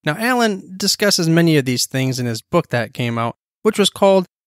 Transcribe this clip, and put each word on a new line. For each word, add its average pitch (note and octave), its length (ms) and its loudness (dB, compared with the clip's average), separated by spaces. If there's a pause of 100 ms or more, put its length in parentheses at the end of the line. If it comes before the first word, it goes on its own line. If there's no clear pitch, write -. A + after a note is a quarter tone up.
Now, D3+ 120 -2
Allen A3+ 600 -2
discusses G3 520 0
many E3 280 4
of C3+ 80 2
these B2 220 -2
things C3 340 -4
in B2 60 -4
his A2+ 140 -6
book - 280 -2
that A#2 260 -4
came A#2 240 -4
out, A#2 180 -4 (260)
which G#3+ 180 0
was F#3+ 100 2
called F#3+ 360 2 (200)